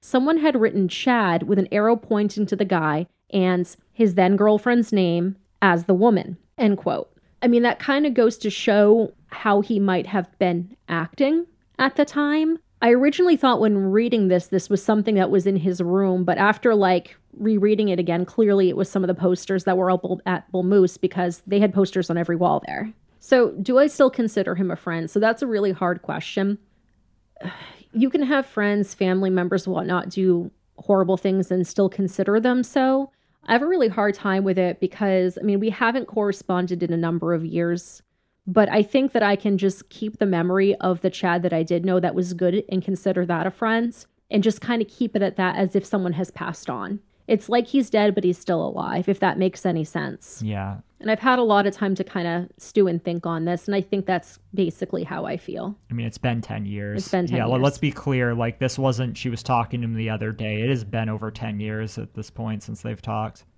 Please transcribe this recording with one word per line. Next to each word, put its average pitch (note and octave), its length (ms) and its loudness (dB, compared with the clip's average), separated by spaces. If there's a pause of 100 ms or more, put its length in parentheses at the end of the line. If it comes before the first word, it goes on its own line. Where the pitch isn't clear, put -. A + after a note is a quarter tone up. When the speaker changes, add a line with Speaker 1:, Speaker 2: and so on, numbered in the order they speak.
Speaker 1:
Someone C#4 360 0
had D4 220 2
written G3+ 280 2
Chad G3+ 560 0
with G3+ 160 0
an F#3 120 0
arrow G#3+ 240 2
pointing G#3 520 -2
to G3+ 80 -2
the G3 100 0
guy D#3+ 420 0 (240)
and F3+ 440 0 (180)
his G#3 220 2
then F#3+ 200 4
girlfriend's G#3+ 560 2
name F#3 440 0 (260)
as F3 240 4
the - 80 4
woman, F#3+ 440 2 (200)
end G#3 200 2
quote. - 340 -6 (320)
I B3 40 4
mean, A#3+ 160 4
that A#3+ 160 0
kinda C#4+ 300 0
goes A3+ 300 2
to G#3+ 100 -2
show G#3 600 4 (160)
how G#3 340 2
he G#3 180 0
might F#3+ 280 0
have F#3 200 -2 (120)
been F3+ 360 -2 (140)
acting C#4 560 0 (320)
at C4 180 0
the D4 100 4
time. D4+ 520 0 (240)
I A#3 80 4
originally D4 480 4
thought B3+ 220 2
when G#3+ 180 2 (140)
reading A3 360 2
this, F3+ 200 2
this F#3+ 220 -2
was G3 140 0
something G#3+ 320 2
that F#3+ 140 4
was F#3 160 2
in G3 120 2
his F3+ 240 -2
room, F#3 420 2
but F3 160 0
after, G#3 340 4
like, F#3 420 2 (220)
rereading G#3 520 2
it F3+ 100 0
again, F3 260 0
clearly G3+ 440 2
it E3 60 -4
was F#3+ 140 -2
some G3 140 -2
of E3 40 -2
the F3+ 60 0
posters F3+ 520 -2
that F#3 120 2
were F#3 140 2
up F3+ 120 0 (220)
at F#3 260 -4
Bull F#3 120 -2
Moose F#3 340 4
because F3+ 480 -2
they G3+ 140 0
had G3+ 140 4
posters F#3+ 360 0
on E3+ 80 0
every E3+ 180 -2
wall D#3+ 300 2
there. - 260 -8 (280)
So B3 320 4
do B3 260 0
I C#4 80 8
still C#4+ 240 4
consider G#3+ 460 -2
him F#3 160 -2
a E3 40 -6
friend? E3 360 -6
So - 80 0
that's A3+ 240 0
a C#4 40 -4
really G#3 240 0
hard F3 300 -2
question. G3 560 -4 (880)
<sighs> F3+ 80 -10 (420)
You B3 160 4
can D4+ 120 0
have C4+ 240 2
friends, G#3 480 0
family F#3+ 360 0
members, F#3 380 0
whatnot, F3+ 400 -2
do F#3 420 0 (280)
horrible F#3+ 400 2
things F#3+ 340 0
and F#3 160 0
still G3 220 0
consider G3 500 0
them B3 240 0
so. C4+ 480 0 (360)
I - 40 0
have A#3+ 100 2
a D4 60 -2
really E4 220 2
hard G3+ 260 0
time G3 300 0
with F#3+ 120 0
it F3+ 220 -2
because, F#3 580 0
I - 60 -10
mean, G3+ 160 0
we A3 120 -2
haven't A#3+ 340 -2
corresponded F3+ 800 -2
in E3+ 100 -2
a E3 40 0
number E3+ 360 -2
of E3 100 -2
years, E3+ 580 -6 (460)
but G3 240 4
I G#3+ 100 4
think C4 300 0
that A3+ 120 2
I G3+ 120 2
can G3+ 220 0
just F#3+ 320 -2
keep G#3+ 300 -10
the G#3+ 60 2
memory F#3 500 2
of F#3 260 -2
the F#3+ 80 2
Chad F3 340 -2
that F3 80 0
I E3 120 0
did E3+ 200 -2
know F#3 160 2
that F3 160 -2
was F3+ 180 -2
good F3+ 360 0
and F#3 120 -2
consider F#3 440 -2
that E3+ 200 -2
a F#3+ 60 -4
friend A#3 420 -2 (360)
and G#3+ 120 2
just G#3+ 200 0
kinda A#3 240 -2
keep - 320 -6
it G3 40 2
at F#3+ 140 -2
that F#3 220 0
as F#3+ 180 -2
if G3 100 0
someone F3+ 280 -2
has F3 180 -6
passed - 380 -10
on. B2 320 -8 (260)
It's G#3 220 -2
like A#3+ 180 4
he's C4 220 0
dead, G#3 260 2
but G3 80 -2
he's F3+ 140 2
still - 280 -2
alive, - 440 -4
if F#3+ 100 0
that F#3+ 180 2
makes F#3 280 -2
any E3 180 -2
sense. - 580 -10
Speaker 2:
Yeah. G2+ 360 -6 (220)
Speaker 1:
And G#3+ 100 -8
I've A3 100 0
had B3+ 200 2
a B3 40 2
lot G3+ 220 2
of G3+ 80 -2
time G3 220 -2
to F#3 80 -6
kinda F3 540 -6
stew - 300 0
and E3+ 160 -2
think E3+ 220 -6
on E3 200 -4
this, F3 220 -4
and G3+ 60 -4
I G3 80 0
think G3 240 -6
that's F3+ 320 -6 (160)
basically F3 500 -4
how E3 220 -10
I - 120 -8
feel. - 380 -12 (140)
Speaker 2:
I - 40 -8
mean, A#2 120 -6
it's A2 120 -10
been A#2 240 -4
ten G#2+ 240 -10
years. G2+ 340 -8
Speaker 1:
It's - 120 -10
been F3+ 160 -2
ten B2 100 -4
Speaker 2:
Yeah, A2+ 100 -2
Speaker 1:
years. B2 140 0
Speaker 2:
let's C#3 180 0
be D3+ 120 0
clear. B2+ 440 -2
Like, A#2 240 -4
this B2+ 180 -4
wasn't, B2+ 400 -2
she C3 120 -6
was A#2 120 -8
talking A#2+ 400 -2
to A#2+ 40 -6
him A2+ 100 -4
the A2 140 -4
other A2 220 -4
day. G#2+ 300 -6
It A#2+ 80 -2
has B2+ 140 -2
been A2 260 -6
over G#2+ 220 -6
ten G#2+ 280 -8
years G#2+ 380 -8
at G#2+ 160 -12
this A2 160 -12
point A2 340 -8
since A2 180 -14
they've A2+ 200 -10
talked. G#2+ 440 -8 (120)